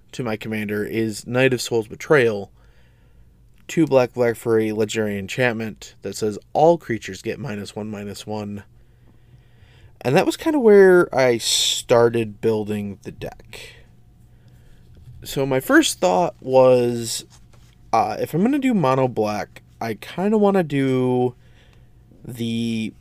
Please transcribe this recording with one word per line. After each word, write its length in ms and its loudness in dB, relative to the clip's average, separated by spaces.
to 100 -8
my 120 -4
commander 480 -6
is 440 -4
Knight 260 2
of 80 -2
Souls 260 -2
Betrayal, 640 0
two 180 0
black 280 2
black 220 0
for 240 0
a 120 0
legendary 480 -2
enchantment 800 -6
that 140 -10
says 240 -4
all 260 4
creatures 420 -8
get 180 -8
minus 360 -10
one, 160 -10
minus 340 -12
one. 380 -10
And 120 2
that 80 2
was 100 -2
kinda 240 -2
where 560 6
I 220 2
started 1040 0
building 600 -2
the 80 -14
deck. 680 -18
So 220 -4
my 160 0
first 400 2
thought 400 2
was, 840 4
uh, 260 0
if 140 -6
I'm 80 0
gonna 180 0
do 140 0
mono 340 2
black, 540 -4
I 140 -6
kinda 440 -4
wanna 260 2
do 720 0
the 760 -6